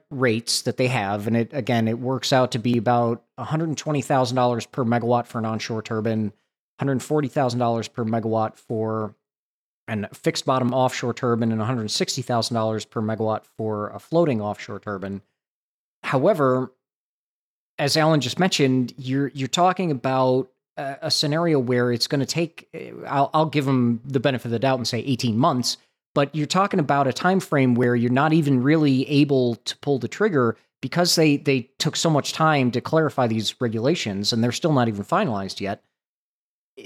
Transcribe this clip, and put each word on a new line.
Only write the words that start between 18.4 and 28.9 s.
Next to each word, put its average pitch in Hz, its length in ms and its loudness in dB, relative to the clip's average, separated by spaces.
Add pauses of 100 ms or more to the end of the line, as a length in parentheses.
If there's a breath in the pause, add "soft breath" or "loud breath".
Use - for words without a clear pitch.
you're, 135 340 -2
you're 135 180 -6
talking 180 420 2
about 131 600 2 (280)
a, 139 240 -8
a 156 100 -4
scenario 156 460 0
where 123 340 2
it's 120 160 -2
gonna 135 200 -2
take, - 420 -6 (380)
I'll, 139 260 0
I'll 156 140 2
give 147 200 -2
'em 120 380 2
the 135 140 -2
benefit 127 260 -2
of 117 60 -4
the 113 80 -2
doubt 131 180 0
and 113 100 -4
say - 120 -4
eighteen 123 380 -2
months, 123 400 0 (360 soft breath)
but 143 200 0
you're 151 120 -2
talking 196 340 0
about 143 280 2
a 127 40 0
time 180 300 2
frame 131 340 2
where 123 180 4
you're 120 160 2
not 139 220 2
even 143 320 2
really 139 460 4